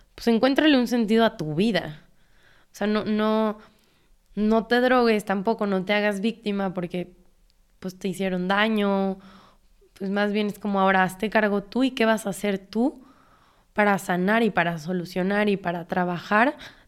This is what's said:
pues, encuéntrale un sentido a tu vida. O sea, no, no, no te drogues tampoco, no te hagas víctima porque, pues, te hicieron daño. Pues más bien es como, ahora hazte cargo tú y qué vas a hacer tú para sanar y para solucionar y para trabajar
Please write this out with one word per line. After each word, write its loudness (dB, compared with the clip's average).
pues, -2
encuéntrale 4
un 0
sentido 2
a 0
tu -6
vida. -2
O -20
sea, -6
no, -2
no, -2
no 0
te 2
drogues 2
tampoco, -2
no -2
te 0
hagas 0
víctima -4
porque, -6
pues, -10
te -6
hicieron -2
daño. 2
Pues -8
más 0
bien 0
es -8
como, -2
ahora 4
hazte -4
cargo 2
tú -2
y 0
qué 0
vas 0
a -4
hacer -4
tú -4
para 2
sanar 0
y 2
para -2
solucionar -2
y 2
para -6
trabajar 0